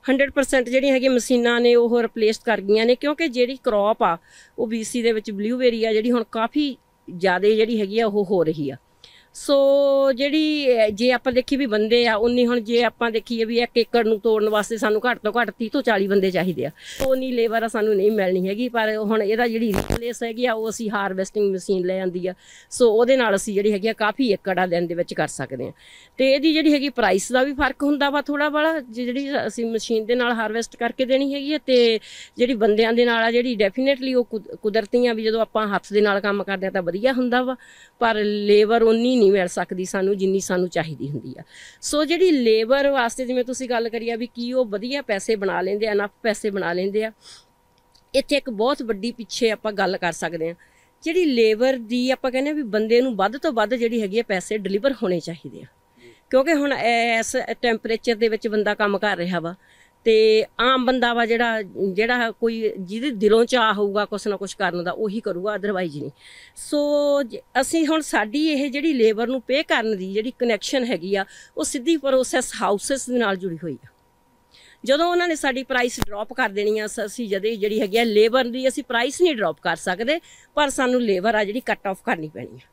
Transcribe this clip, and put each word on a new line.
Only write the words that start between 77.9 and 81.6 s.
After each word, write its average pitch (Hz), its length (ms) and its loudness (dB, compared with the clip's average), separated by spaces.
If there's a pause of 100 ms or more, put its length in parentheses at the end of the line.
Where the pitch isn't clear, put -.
ਆ 233 60 4
ਲੇਬਰ 226 420 4
ਦੀ 254 220 -4
ਅਸੀਂ 262 160 -2
ਪ੍ਰਾਈਸ 247 380 -2
ਨਹੀਂ 330 140 4
ਡ੍ਰੌਪ 180 260 -2
ਕਰ 170 140 -2
ਸਕਦੇ, 226 440 -4 (360)
ਪਰ 294 140 2
ਸਾਨੂੰ 254 320 0
ਲੇਬਰ 208 340 0
ਆ 214 80 2
ਜਿਹੜੀ 208 160 -4
ਕੱਟ 214 280 -4